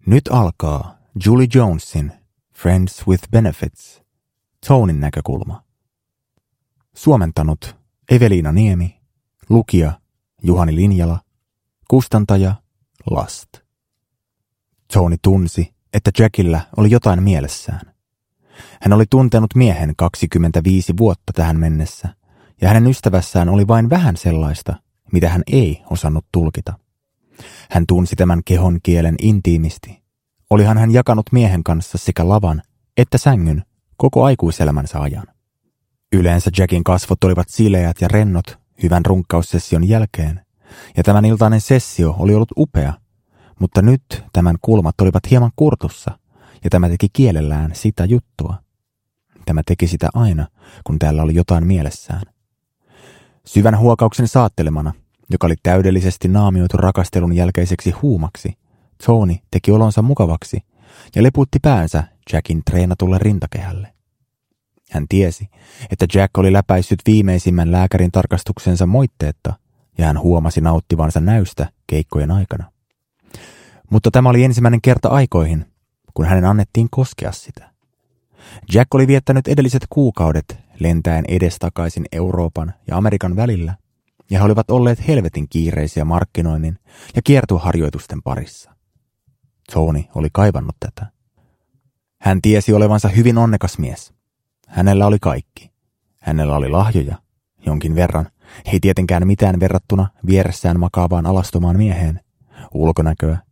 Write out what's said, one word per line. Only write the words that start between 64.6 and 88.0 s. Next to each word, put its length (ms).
Hän 180
tiesi, 400
että 240
Jack 240
oli 140
läpäissyt 540
viimeisimmän 640
lääkärin 400
tarkastuksensa 720
moitteetta, 680
ja 80
hän 140
huomasi 400
nauttivansa 600
näystä 520
keikkojen 440
aikana. 420
Mutta 200
tämä 180
oli 160
ensimmäinen 360
kerta 280
aikoihin, 580
kun 120
hänen 180
annettiin 460
koskea 420
sitä. 380
Jack 220
oli 120
viettänyt 420
edelliset 420
kuukaudet 680
lentäen 500
edestakaisin 840
Euroopan 640
ja 100
Amerikan 400
välillä, 400
ja 80
he 60
olivat 260
olleet 380
helvetin 400
kiireisiä 560
markkinoinnin 720
ja 60
kiertueharjoitusten 1000